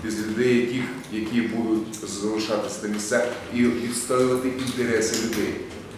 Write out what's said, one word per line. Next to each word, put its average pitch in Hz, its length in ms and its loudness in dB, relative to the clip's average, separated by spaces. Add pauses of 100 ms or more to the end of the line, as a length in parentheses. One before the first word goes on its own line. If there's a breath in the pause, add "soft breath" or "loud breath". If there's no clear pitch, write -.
Без 107 220 -4
людей, 120 340 4
яких, 120 240 0 (280)
які 110 280 0
будуть 107 720 0
залишатися 104 760 -2
на 104 80 0
місцях 117 300 2 (300)
і 120 80 4
відстоювати 127 840 2
інтереси 117 800 0
людей. 104 280 -2 (440)